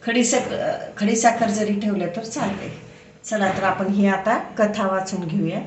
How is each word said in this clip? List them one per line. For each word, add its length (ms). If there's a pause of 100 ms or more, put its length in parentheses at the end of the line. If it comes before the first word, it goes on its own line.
खडी 180
साख-, 720
खडी 200
साखर 320
जरी 320
ठेवलं 260 (100)
तर 80
चालतंय. 440 (560)
चला 320
तर 60
आपण 240
ही 200
आता 320
कथा 480
वाचून 340
घेऊया. 460